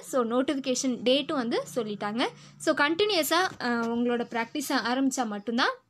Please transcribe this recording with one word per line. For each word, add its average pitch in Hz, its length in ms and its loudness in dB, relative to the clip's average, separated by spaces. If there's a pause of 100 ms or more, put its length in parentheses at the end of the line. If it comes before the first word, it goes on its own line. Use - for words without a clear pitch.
So, - 140 -4 (100)
நோட்டிஃபிகேஷன் 262 760 0
டேட்டும் 285 380 2
வந்து 247 280 0
சொல்லிட்டாங்க. 214 560 -4 (380)
So, 320 160 2
கண்டினியூஸா, 330 600 2 (220)
அஹ், 233 260 0
உங்களோட 240 400 0
பிராக்டிஸை 240 560 -2
ஆரம்பிச்சா 262 440 0
மட்டும்தான் 233 460 0 (160)